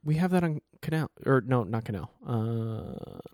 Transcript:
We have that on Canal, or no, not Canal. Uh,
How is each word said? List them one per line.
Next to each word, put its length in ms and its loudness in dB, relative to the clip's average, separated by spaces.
We 120 2
have 140 2
that 140 4
on 160 0
Canal, 280 0
or 200 6
no, 200 2
not 200 -2
Canal. 280 -6
Uh, 920 -4